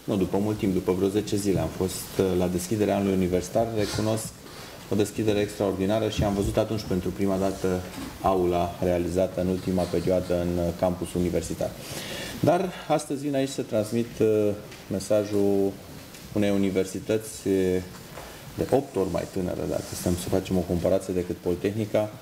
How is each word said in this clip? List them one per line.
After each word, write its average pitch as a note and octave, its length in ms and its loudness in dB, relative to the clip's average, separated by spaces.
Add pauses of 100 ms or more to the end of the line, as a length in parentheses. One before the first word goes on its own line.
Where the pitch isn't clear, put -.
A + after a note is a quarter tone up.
nu A#2 120 0
după F#2 220 2
mult G#2+ 200 0
timp, G2 160 2
după F#2 180 2
vreo F#2 160 2
zece G#2 280 0
zile G2 240 2
am E2 80 0
fost, - 520 -4
uh, G2+ 60 6 (120)
la F2+ 100 2
deschiderea G2 480 2
anului G2 200 2
universitar. F#2 520 2 (100)
Recunosc G#2+ 500 -2 (640)
o G2 40 2
deschidere G#2 440 2
extraordinară G#2 720 2
și - 140 0
am G#2 100 2
văzut G2+ 240 2
atunci G#2+ 300 0
pentru F#2 220 0
prima F#2+ 280 0
dată F#2+ 440 0 (400)
aula F2+ 600 2
realizată F2+ 580 2
în F2+ 60 0
ultima F#2 360 0
perioadă F2 580 0
în, F2 160 0
uh, E2+ 220 0
campus F2+ 340 0
universitar. F2 560 -2 (680)
Dar F3+ 320 4 (160)
astăzi D3+ 340 -2
vin C#3+ 140 -2
aici C3+ 140 2
să C#3 120 -6
transmit, A#2 580 0
uh, G#2+ 300 4 (420)
mesajul G2+ 800 2 (640)
unei G2+ 160 2
universități, G2 1000 0
uh, F#2 340 4 (760)
de F2 120 0
opt - 260 2
ori F#2+ 160 0
mai - 200 0
tânără, F2+ 380 -2
dacă - 140 -2 (160)
stăm F2+ 220 2
să - 80 -6
facem F#2+ 280 2
o - 20 4
comparație, F2+ 540 2
decât F2 220 -2
Politehnica. G#2 720 0 (120)